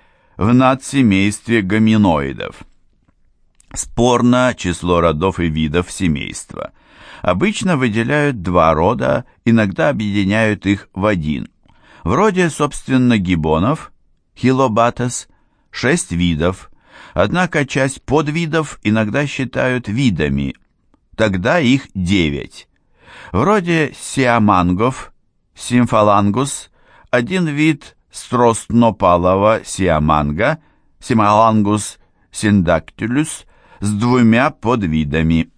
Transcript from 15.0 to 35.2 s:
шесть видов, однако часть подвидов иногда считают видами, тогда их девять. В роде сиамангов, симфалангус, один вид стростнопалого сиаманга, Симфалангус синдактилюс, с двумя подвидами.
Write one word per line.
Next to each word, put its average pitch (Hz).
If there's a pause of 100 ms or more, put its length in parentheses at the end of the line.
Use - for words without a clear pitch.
шесть 143
видов, 85 (440)
однако 156
часть 135
подвидов 156
иногда 110
считают 127
видами, 78 (640)
тогда 110
их 135
девять. 87 (640)
В -
роде 175
сиамангов, 107 (400)
симфалангус, 110 (400)
один 175
вид 151 (140)
стростнопалого 104
сиаманга, 78 (420)
Симфалангус 107 (320)
синдактилюс, 104 (340)
с 101
двумя 120
подвидами. 82